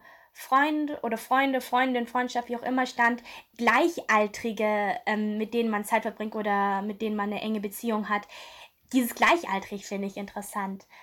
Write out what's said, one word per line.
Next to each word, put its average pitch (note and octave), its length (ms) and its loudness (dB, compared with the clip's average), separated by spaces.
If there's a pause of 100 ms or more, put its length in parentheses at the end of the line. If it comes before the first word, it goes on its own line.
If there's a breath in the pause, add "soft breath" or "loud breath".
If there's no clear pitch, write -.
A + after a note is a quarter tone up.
(340 soft breath)
Freund D4 680 2
oder A3+ 160 -2
Freunde, C4 440 2
Freundin, B3 440 2
Freundschaft, B3 440 -2
wie A#3+ 80 -4
auch A#3+ 60 -10
immer B3+ 220 0
stand, A#3+ 380 2 (340 loud breath)
Gleichaltrige, G#3+ 1500 2
ähm, G#3+ 320 0
mit G#3+ 160 -4
denen A#3 160 2
man G#3 160 -2
Zeit A3 160 2
verbringt G#3+ 340 -6
oder G3+ 460 2
mit G3+ 200 -6
denen G#3+ 140 -2
man G#3 160 -2
eine G#3 100 -4
enge A3 200 -2
Beziehung G#3+ 480 -2
hat. G#3 140 0 (680 loud breath)
Dieses B3 240 2
gleichaltrig A3+ 680 0
finde G3 220 -4
ich G3 100 -10
interessant. G3 680 -8 (180 loud breath)